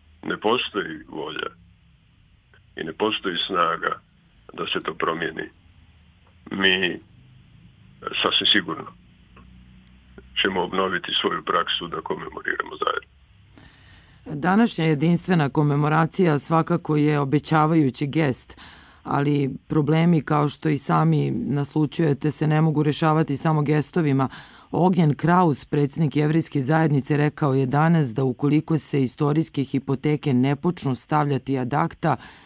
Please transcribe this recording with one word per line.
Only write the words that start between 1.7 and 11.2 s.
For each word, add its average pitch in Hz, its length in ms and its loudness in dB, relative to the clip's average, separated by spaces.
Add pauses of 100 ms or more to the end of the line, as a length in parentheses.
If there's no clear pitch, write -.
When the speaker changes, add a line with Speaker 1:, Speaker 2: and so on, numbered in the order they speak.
Speaker 1:
i - 80 -10
ne 80 100 -10
postoji 104 440 -4 (100)
snaga 85 520 -2 (540)
da 85 140 -10
se - 160 -6
to 82 100 -6
promijeni, 82 560 -6 (1000)
mi 95 480 0 (1200)
sasvim - 300 0
sigurno 85 340 -2 (1600)
ćemo 95 200 0
obnoviti 92 500 -4 (100)